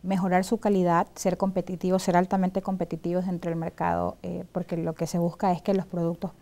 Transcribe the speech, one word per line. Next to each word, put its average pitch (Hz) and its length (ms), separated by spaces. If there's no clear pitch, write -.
mejorar 185 400
su 214 140
calidad, 180 580
ser 175 220
competitivos, 185 640
ser 175 140
altamente 185 440
competitivos 180 640
dentro 175 260
del 165 60
mercado, 165 640
eh, 175 300
porque 175 240
lo 165 200
que 165 120
se 180 100
busca 170 360
es 170 80
que 196 120
los 190 120
productos 170 460